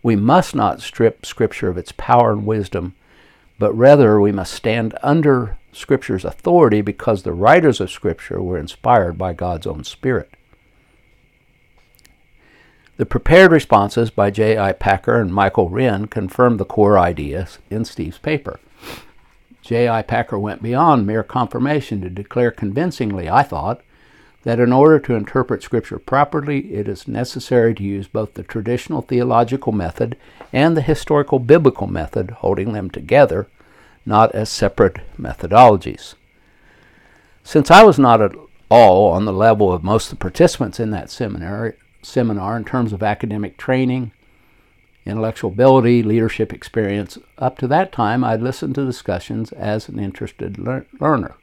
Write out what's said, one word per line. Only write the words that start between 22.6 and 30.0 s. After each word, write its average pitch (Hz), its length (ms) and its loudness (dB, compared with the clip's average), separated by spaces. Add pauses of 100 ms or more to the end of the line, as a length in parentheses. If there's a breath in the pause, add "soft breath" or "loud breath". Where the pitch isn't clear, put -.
I 101 140 2
thought, 101 400 -6 (640 soft breath)
that 113 160 -2
in 120 140 2
order 147 260 6
to 127 160 -2
interpret 113 480 -4
Scripture 107 340 -6
properly, 143 760 -4
it 104 140 -6
is 101 200 -10
necessary 117 680 0
to 101 100 -8
use 98 240 -6
both - 280 -8
the 95 80 -14
traditional 120 580 -6
theological 123 680 0
method 113 460 -4 (340 loud breath)